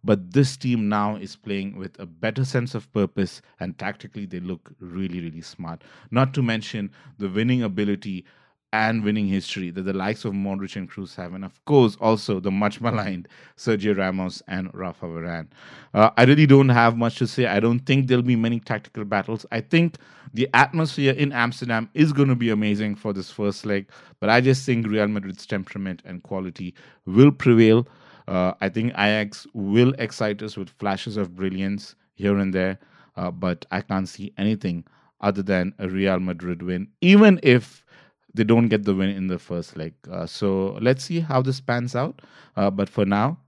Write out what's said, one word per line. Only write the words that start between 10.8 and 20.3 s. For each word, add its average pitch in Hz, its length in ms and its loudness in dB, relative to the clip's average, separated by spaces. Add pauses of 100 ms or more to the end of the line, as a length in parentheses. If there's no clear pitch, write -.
Kroos 98 240 -14
have, 90 180 -12
and 95 120 -12
of - 180 -20
course 131 380 6
also 104 400 0
the 95 100 -2
much 101 300 -2
maligned 104 480 -6 (260)
Sergio 104 400 0
Ramos 95 520 -4
and 92 260 -8
Rafa 92 320 -12
Varane. 82 420 -10 (460)
Uh, 107 240 8
I 120 80 8
really 151 220 8
don't 135 220 8
have 117 280 4
much 117 220 -2
to 120 80 0
say. 127 180 -2
I 101 160 2
don't 117 180 2
think 135 280 0
there'll 123 160 2
be 123 120 2
many 113 240 0
tactical 107 460 -8
battles. 104 480 -4
I 113 80 -4
think 170 380 0 (340)